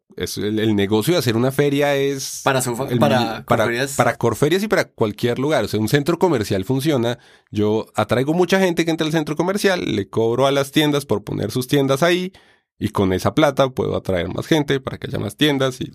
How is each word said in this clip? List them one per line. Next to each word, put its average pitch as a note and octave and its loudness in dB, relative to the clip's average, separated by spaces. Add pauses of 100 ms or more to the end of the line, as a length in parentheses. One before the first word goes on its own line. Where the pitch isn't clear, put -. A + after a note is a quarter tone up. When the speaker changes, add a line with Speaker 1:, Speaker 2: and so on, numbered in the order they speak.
(180)
Speaker 1:
es - -8
el, G#2+ -2
el A2 2
negocio G#2 2
de F3 0
hacer A2+ 0
una B2+ 0
feria C#3+ 0
es C#3 -4
Speaker 2:
Para C3+ 2
Sofa, B2 -4
Speaker 1:
el B2 2
Speaker 2:
para C3+ 4
Speaker 1:
mi-, A#2 0 (200)
para, A#2 2
Speaker 2:
Corferias. B2 -2
Speaker 1:
para A#2+ 2
Corferias D3+ 0
y A3 -2
para F#3 2
cualquier A#2+ -2
lugar. C3+ 0
O G2 -4
sea, G#2 0
un G#2+ 0
centro D3 0
comercial A2 2
funciona. C3 0 (320)
Yo G#2 0 (100)
atraigo B2 0
mucha F3+ 4
gente E3+ 2
que E3 -2
entra D#3+ -2
al D3+ -4
centro D#3+ -2
comercial, F#3+ 0
le G2+ -4
cobro A#2 2
a C3+ 2
las C#3 -2
tiendas D3 0
por G2+ -2
poner G2+ -4
sus B2 -4
tiendas C3+ 2
ahí, F3+ 0 (480)
Y G#2 -2
con F#2+ 0
esa F#2 0
plata C#3 2
puedo - -4
atraer F2+ -4
más - -8
gente D3+ 2
para - -10
que - -12
haya G#2 -6
más G#2 -6
tiendas C3+ 0
y - -8